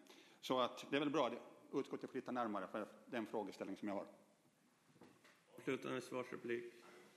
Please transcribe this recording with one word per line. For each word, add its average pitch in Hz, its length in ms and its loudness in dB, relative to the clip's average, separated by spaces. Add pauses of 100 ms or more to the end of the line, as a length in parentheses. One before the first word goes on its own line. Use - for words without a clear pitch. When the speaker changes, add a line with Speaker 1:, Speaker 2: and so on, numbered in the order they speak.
(420)
Speaker 1:
Så 131 180 4
att - 300 2
det 139 60 4
är 139 40 8
väl 151 100 4
bra 139 180 6
att 117 60 0 (400)
utskottet 127 360 0
får 131 100 -2
titta 123 120 -2
närmare, 107 360 2
för 107 200 -2 (180)
den 113 200 0
frågeställning 98 520 -2
som 107 100 -2
jag 98 80 2
har. 90 100 0 (1500)
Speaker 2:
Avslutande 131 440 0
svarsreplik. 120 600 -2 (540)